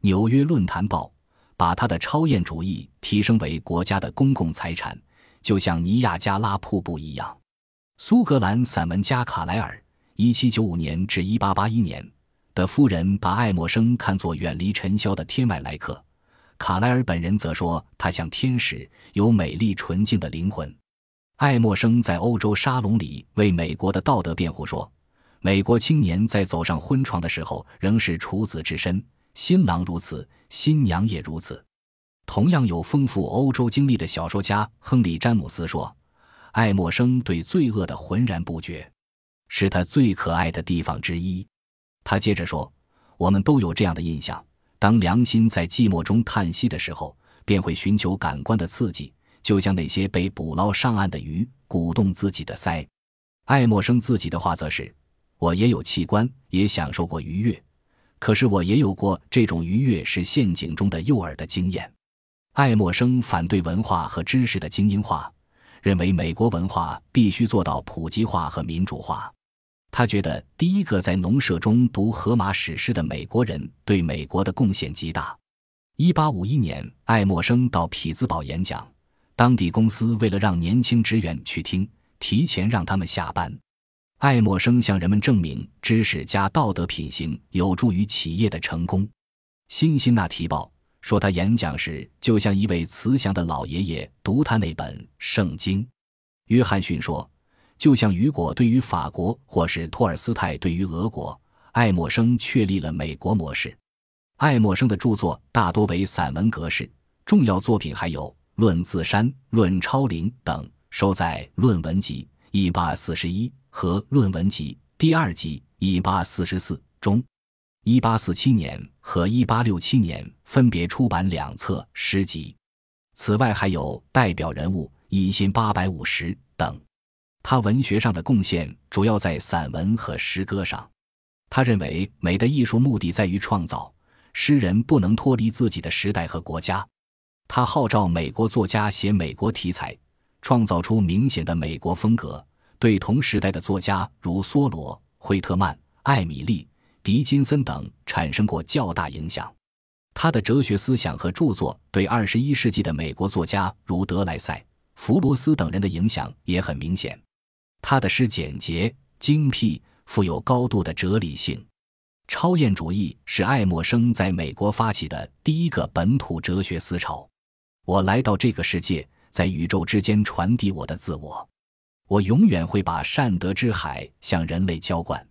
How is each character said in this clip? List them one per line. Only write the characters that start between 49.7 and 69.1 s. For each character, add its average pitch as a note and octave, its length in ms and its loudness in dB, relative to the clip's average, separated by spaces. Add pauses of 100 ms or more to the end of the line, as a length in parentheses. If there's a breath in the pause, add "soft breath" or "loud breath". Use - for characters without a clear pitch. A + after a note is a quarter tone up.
那 E2+ 140 0
些 F#2+ 220 -2
被 F#2 220 -2
捕 D#2+ 260 -6
捞 G2+ 160 2
上 A#2 240 0
岸 G2 120 0
的 E2 80 -6
鱼 E2 320 -6 (200)
鼓 E2+ 260 -2
动 G2 180 2
自 G2 160 -2
己 D#2+ 160 -6
的 - 120 -10
鳃。 D#2+ 280 -4 (600)
爱 C3 240 4
默 G#2+ 120 4
生 A#2+ 200 2
自 A2+ 180 0
己 F2+ 100 -4
的 E2+ 80 -6
话 E2 200 -2
则 D#2 120 -6
是： - 240 -8 (460)
“我 E2+ 160 2
也 G#2+ 140 4
有 A2+ 120 2
器 - 240 -2
官， A2 240 2 (200)
也 F#2+ 180 2
享 D#2 260 -2
受 F2 140 -2
过 E2 140 -6
愉 D#2+ 180 -6
悦， G#2+ 260 -2 (540)
可 - 160 2
是 B2+ 120 2
我 G2 180 2
也 G#2 140 4
有 G#2+ 140 4
过 F#2+ 280 0 (100)
这 A#2+ 160 4
种 E2 180 -2
愉 F#2 140 0
悦 B2 260 2
是 F2 200 -2
陷 G#2 280 0
阱 E2 220 -6
中 G2 160 0
的 E2 120 -4
诱 B2 160 2
饵 D#2+ 180 -6
的 D#2+ 100 -10
经 F2+ 240 -2
验。” - 220 -8 (640)
爱 C3+ 200 4
默 G2 180 4
生 B2 300 2
反 E2+ 240 -2
对 F#2+ 160 2
文 F2 180 -2
化 E2+ 280 -2
和 E2+ 160 -6
知 B2+ 200 0
识 G#2 140 -2
的 D#2 100 -6
精 G2+ 220 2
英 G2 100 0
化， E2+ 320 -6 (500 soft breath)
认 G2 160 2
为 F2+ 140 2
美 E2 220 0
国 A2+ 140 2
文 F2+ 200 -2
化 D#2+ 320 -4 (120)
必 A2 180 6
须 A#2 160 0
做 G#2 160 2
到 D2+ 200 -2
普 D#2+ 280 -8
及 G#2+ 140 0
化 E2+ 240 -2
和 D#2+ 120 -6
民 E2 240 -2
主 - 160 -8
化。 - 320 -8 (580)